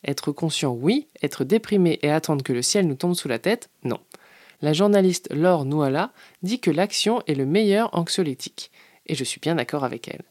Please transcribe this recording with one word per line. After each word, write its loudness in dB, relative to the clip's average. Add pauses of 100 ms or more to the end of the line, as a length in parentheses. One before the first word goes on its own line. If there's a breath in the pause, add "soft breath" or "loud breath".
Être -4
conscient, -2
oui, 0 (160)
être -4
déprimé 2
et 2
attendre 0
que -4
le 0
ciel 2
nous 0
tombe 0
sous -8
la -2
tête, -2 (160)
non. -4 (600 loud breath)
La 2
journaliste 4
Laure 2
Nouala 0 (320 loud breath)
dit -2
que 0
l'action 0
est 0
le 0
meilleur 2
anxiolytique. -4 (340 soft breath)
Et -4
je -4
suis -8
bien -2
d'accord -2
avec -8
elle. -14